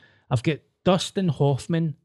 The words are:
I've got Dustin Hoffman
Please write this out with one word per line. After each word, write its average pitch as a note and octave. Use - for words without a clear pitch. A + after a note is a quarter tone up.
I've C3
got D3
Dustin F#3+
Hoffman D3